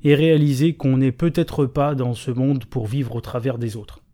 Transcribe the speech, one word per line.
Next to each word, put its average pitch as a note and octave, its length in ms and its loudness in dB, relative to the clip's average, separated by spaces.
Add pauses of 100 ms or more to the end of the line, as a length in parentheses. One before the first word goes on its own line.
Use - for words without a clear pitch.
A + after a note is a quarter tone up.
et C#3+ 100 6
réaliser D3+ 600 4
qu'on C3 220 0
n'est C3 160 2
peut-être D#3+ 540 0
pas C#3+ 280 -2
dans B2 200 -2
ce A2+ 160 -8
monde C3 340 0
pour A#2 220 -6
vivre A#2 300 -4
au A#2 40 -6
travers A#2+ 380 -6
des A#2 180 -6
autres. - 240 -16 (140)